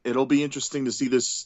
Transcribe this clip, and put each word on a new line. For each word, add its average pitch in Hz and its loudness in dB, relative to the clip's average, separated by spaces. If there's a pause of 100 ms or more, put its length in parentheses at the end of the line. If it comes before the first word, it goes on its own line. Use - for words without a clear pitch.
it'll 123 0
be 143 4
interesting 143 -4
to 120 0
see 131 -2
this, - 0